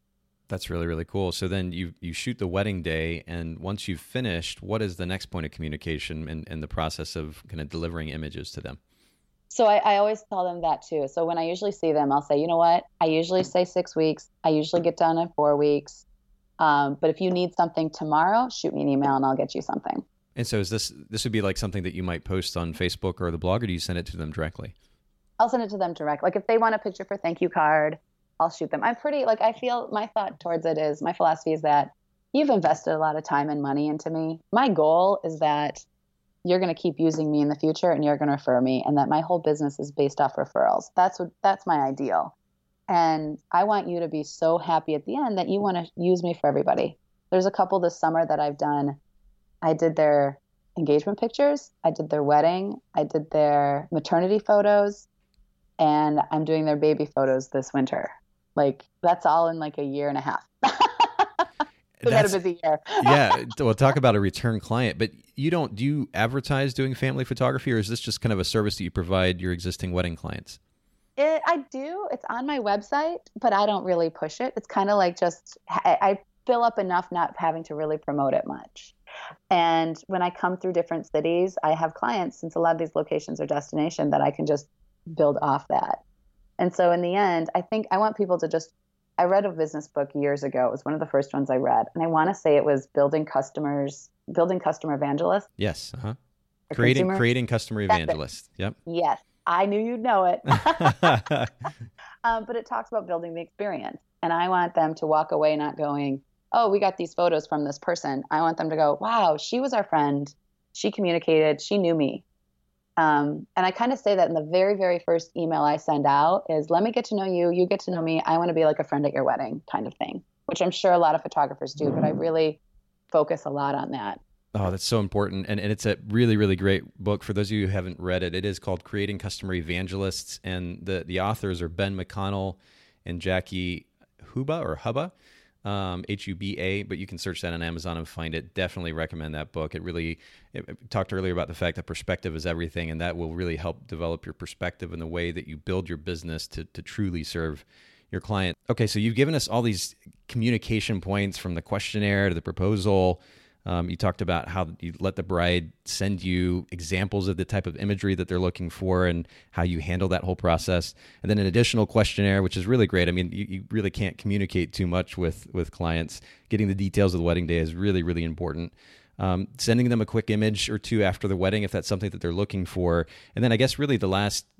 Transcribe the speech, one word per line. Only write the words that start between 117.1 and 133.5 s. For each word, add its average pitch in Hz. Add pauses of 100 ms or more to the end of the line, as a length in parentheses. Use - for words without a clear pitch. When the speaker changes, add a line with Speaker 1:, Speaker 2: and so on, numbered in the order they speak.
Speaker 2:
know 190
you, 175
you 180
get 196
to -
know 165
me, 160
I 160
wanna 170
be 160
like 151
a 151
friend 143
at 139
your 135
wedding," 127
kind -
of -
thing, - (220)
which -
I'm 180
sure 180
a 175
lot 160
of 160
photographers 143
do, 147
but 156
I 156
really 160 (500)
focus 156
a 143
lot 139
on 135
that. 101 (340)
Speaker 1:
Oh, 98
that's 95
so 117
important. 95
And, 104
and 101
it's -
a 104 (120)
really, 113
really 98
great 95 (160)
book. 104
For -
those 98
of 104
you 104
who 95
haven't 90
read 90
it, 85
it 92
is 98
called 92
Creating 101
Customer 95
Evangelists. 90
And 90
the, 90
the 90
authors 95
are 85
Ben 98
McConnell 98 (480)
and 87
Jackie 90 (460)